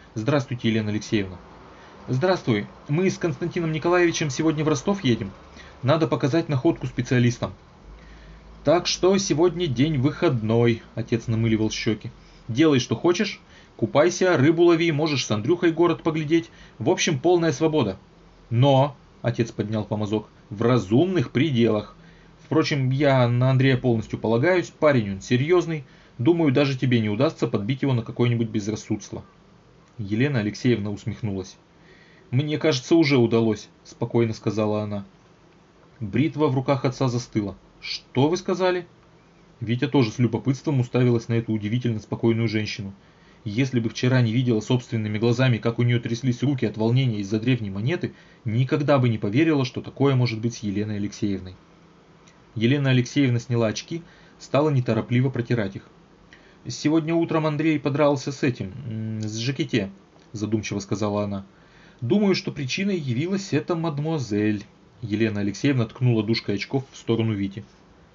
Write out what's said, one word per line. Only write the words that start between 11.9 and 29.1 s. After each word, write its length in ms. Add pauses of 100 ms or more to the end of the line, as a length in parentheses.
"Делай, 320
что 160
хочешь. 460 (340)
Купайся, 600
рыбу 260
лови, 280
можешь 340
с 60
Андрюхой 400
город 300
поглядеть. 480 (300)
В 100
общем, 300
полная 320
свобода. 460 (520)
Но", 460 (260)
отец 300
поднял 320
помазок, 460 (200)
"в 120
разумных 720
пределах. 640 (500)
Впрочем, 460
я 360
на 220
Андрея 260
полностью 440
полагаюсь. 600
Парень 340
он 80
серьезный. 600 (360)
Думаю, 320
даже 260
тебе 220
не 100
удастся 380
подбить 340
его 120
на 100
какое-нибудь 460
безрассудство". 760 (720)